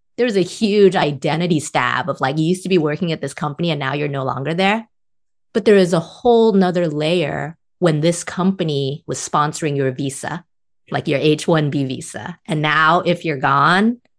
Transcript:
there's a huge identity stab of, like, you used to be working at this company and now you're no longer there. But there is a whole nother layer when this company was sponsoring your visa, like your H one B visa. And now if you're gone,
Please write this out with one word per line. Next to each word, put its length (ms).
there's 180
a 60
huge 540
identity 640
stab 500
of, 100
like, 200
you 60
used 180
to 60
be 100
working 320
at 100
this 140
company 340
and 100
now 140
you're 140
no 160
longer 320
there. 340
But 120
there 120
is 160
a 60
whole 540
nother 340
layer 720
when 240
this 220
company 800
was 140
sponsoring 580
your 140
visa, 520
like 180
your 120
H 280
one 220
B 160
visa. 640
And 160
now 380
if 220
you're 140
gone, 640